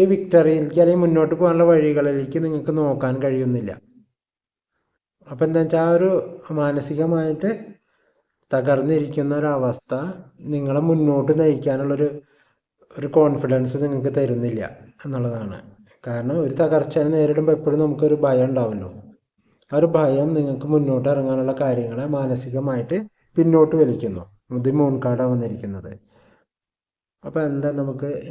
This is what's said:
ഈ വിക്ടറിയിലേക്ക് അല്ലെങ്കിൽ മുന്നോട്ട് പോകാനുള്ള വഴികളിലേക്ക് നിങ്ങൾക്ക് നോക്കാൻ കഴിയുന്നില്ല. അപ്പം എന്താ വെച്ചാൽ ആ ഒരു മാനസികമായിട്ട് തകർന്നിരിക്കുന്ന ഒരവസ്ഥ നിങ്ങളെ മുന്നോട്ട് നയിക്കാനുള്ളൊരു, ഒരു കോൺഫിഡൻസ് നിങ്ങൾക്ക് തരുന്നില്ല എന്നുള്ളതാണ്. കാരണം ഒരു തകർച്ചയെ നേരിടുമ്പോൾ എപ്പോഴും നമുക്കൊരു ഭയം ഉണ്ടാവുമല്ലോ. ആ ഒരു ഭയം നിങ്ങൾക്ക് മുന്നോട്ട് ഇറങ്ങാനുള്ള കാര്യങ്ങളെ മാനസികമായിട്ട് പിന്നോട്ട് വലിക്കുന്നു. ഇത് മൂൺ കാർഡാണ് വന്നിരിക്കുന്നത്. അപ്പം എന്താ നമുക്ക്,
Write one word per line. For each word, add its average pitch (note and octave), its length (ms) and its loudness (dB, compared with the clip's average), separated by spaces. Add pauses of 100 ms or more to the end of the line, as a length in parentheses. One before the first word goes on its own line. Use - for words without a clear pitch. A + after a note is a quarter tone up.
ഈ - 20 6 (100)
വിക്ടറിയിലേക്ക് D#3+ 680 2
അല്ലെങ്കിൽ F3 220 4
മുന്നോട്ട് D#3+ 360 2
പോകാനുള്ള E3+ 320 4
വഴികളിലേക്ക് C#3+ 760 2
നിങ്ങൾക്ക് D#3 340 -4
നോക്കാൻ C3+ 340 0 (100)
കഴിയുന്നില്ല. B2 480 -2 (1600)
അപ്പം C3+ 140 -4
എന്താ E3 160 2
വെച്ചാൽ D#3+ 240 0
ആ - 100 2
ഒരു F#3 140 4 (480)
മാനസികമായിട്ട് D#3 920 -2 (1040)
തകർന്നിരിക്കുന്ന C#3+ 880 0
ഒരവസ്ഥ C3 540 -2 (600)
നിങ്ങളെ C#3 260 -2 (100)
മുന്നോട്ട് D3 500 2
നയിക്കാനുള്ളൊരു, C#3 680 0 (920)
ഒരു C#3 180 -6
കോൺഫിഡൻസ് C3+ 640 2
നിങ്ങൾക്ക് C#3 360 -2
തരുന്നില്ല A#2+ 440 -2 (420)
എന്നുള്ളതാണ്. A#2+ 540 -6 (480)
കാരണം A#2+ 380 -4
ഒരു C3+ 180 -4
തകർച്ചയെ D3+ 540 2
നേരിടുമ്പോൾ D3+ 420 2
എപ്പോഴും D#3 260 0
നമുക്കൊരു D3+ 400 2
ഭയം C3 260 4
ഉണ്ടാവുമല്ലോ. G#2+ 400 -4 (800)
ആ C#3+ 80 -2
ഒരു E3 80 6 (100)
ഭയം C#3+ 300 2 (100)
നിങ്ങൾക്ക് C#3 360 -4
മുന്നോട്ട് C3+ 400 0
ഇറങ്ങാനുള്ള C3 480 -2
കാര്യങ്ങളെ A#2+ 420 -2 (120)
മാനസികമായിട്ട് C3 800 -4 (380)
പിന്നോട്ട് D#3+ 460 4
വലിക്കുന്നു. A2 400 -2 (360)
ഇത് B2+ 120 0 (100)
മൂൺ C#3 140 2 (100)
കാർഡാണ് B2+ 300 0
വന്നിരിക്കുന്നത്. G#2 580 -8 (1300)
അപ്പം D#3+ 240 -4
എന്താ C#3 200 -4 (100)
നമുക്ക്, C#3 300 -6 (200)